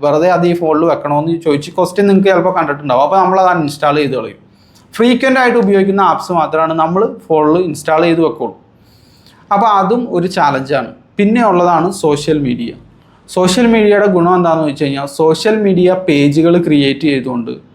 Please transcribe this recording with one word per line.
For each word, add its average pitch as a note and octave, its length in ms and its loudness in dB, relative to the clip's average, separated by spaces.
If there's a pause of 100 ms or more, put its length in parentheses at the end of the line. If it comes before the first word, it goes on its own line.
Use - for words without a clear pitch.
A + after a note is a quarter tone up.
വെറുതെ D3+ 300 0
അത് F3 160 0
ഈ F3 80 0
ഫോണിൽ D#3+ 300 0
വെക്കണമെന്ന്" D3+ 560 -2
ചോദിച്ച് D3 300 -2
ക്വസ്റ്റ്യൻ F#3 360 -2
നിങ്ങൾക്ക് G3 220 2
ചിലപ്പോൾ F#3 260 0
കണ്ടിട്ടുണ്ടാവും. C#3+ 480 -2
അപ്പോൾ E3 140 0
നമ്മളത് F#3 300 2
അൺഇൻസ്റ്റാൾ D3+ 500 -2
ചെയ്ത് C#3 200 -2
കളയും. A2 200 -10 (580)
ഫ്രീക്വന്റ് B3+ 460 2
ആയിട്ട് A#3+ 180 2
ഉപയോഗിക്കുന്ന G3 420 2
ആപ്സ് F3+ 320 0
മാത്രമാണ് D#3+ 420 0
നമ്മൾ E3+ 420 -2 (120)
ഫോണിൽ D#3 340 2
ഇൻസ്റ്റാൾ D#3+ 400 -2
ചെയ്ത് E3 180 2
വെക്കുള്ളൂ. C#3 360 -4 (960)
അപ്പോൾ G3+ 140 2
അതും G#3 440 0
ഒരു F3+ 160 -2
ചാലഞ്ചാണ്. C3+ 640 -2 (260)
പിന്നെ A3 300 2
ഉള്ളതാണ് F3 460 2
സോഷ്യൽ D3+ 460 -2
മീഡിയ. A#2+ 340 -4 (560)
സോഷ്യൽ F#3 380 0
മീഡിയയുടെ G#3 400 4
ഗുണം F3+ 280 2
എന്താണെന്ന് E3 340 0
വെച്ച് C#3+ 160 -4
കഴിഞ്ഞാൽ C#3 220 -4
സോഷ്യൽ D#3+ 500 0
മീഡിയ F3+ 400 2 (120)
പേജുകൾ D#3+ 540 2
ക്രിയേറ്റ് C#3+ 380 0
ചെയ്തുകൊണ്ട് B2 500 -4 (240)